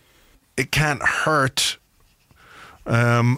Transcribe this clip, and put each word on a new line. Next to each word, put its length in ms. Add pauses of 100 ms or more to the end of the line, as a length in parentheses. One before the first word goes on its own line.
(580)
it 140
can't 320
hurt, 720 (1080)
um, 520